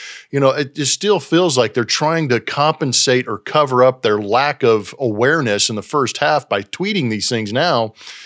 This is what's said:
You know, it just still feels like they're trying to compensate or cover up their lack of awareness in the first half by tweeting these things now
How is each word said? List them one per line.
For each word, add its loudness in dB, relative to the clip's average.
You -2
know, 4
it -4
just -4
still 0
feels 2
like 2
they're 0
trying -2
to 0
compensate 0
or -6
cover 2
up 2
their 2
lack 0
of 2
awareness 0
in -6
the -6
first -2
half 0
by -2
tweeting -4
these -4
things -4
now 0